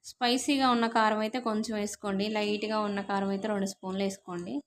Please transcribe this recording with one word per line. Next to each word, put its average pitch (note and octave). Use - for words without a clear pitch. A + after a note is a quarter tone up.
స్పైసీగా C4
ఉన్న A#3
కారం G#3+
అయితే A3
కొంచెం A3
వేసుకోండి, G#3
లైట్గా G#3
ఉన్న G3+
కారం G3
అయితే G3
రెండు G3
స్పూన్లు F#3+
వేసుకోండి. F#3